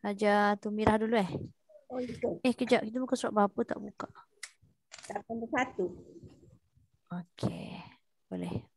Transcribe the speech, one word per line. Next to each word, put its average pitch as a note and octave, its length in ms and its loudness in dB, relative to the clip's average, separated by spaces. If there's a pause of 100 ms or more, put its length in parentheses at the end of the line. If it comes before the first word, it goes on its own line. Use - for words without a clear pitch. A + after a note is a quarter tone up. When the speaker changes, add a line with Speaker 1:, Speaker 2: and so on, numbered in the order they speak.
Speaker 1:
Hajar G#3 560 4
Tumirah G#3+ 400 2
dulu, A3 160 2
eh. G3 160 4 (560)
Speaker 2:
Oh, B3+ 160 -6
betul. A#3+ 400 -4
Speaker 1:
Eh, B3+ 80 2
kejap. A#3+ 320 4
Kita A3 160 -6
muka B3+ 160 0
surat - 160 -2
berapa G#3 320 2
tak - 160 -2
buka? - 320 -10 (960)
Speaker 2:
Lapan G3+ 320 -8
puluh A3+ 160 -6
satu. B3+ 320 -2 (1300)
Speaker 1:
Okey. - 640 -8 (480)
Boleh. F3 400 -6 (120)